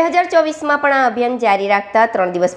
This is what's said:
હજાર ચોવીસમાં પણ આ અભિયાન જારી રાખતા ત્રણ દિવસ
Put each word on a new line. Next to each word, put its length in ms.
હજાર 260
ચોવીસમાં 520
પણ 140
આ 120
અભિયાન 340
જારી 300
રાખતા 400
ત્રણ 220
દિવસ 220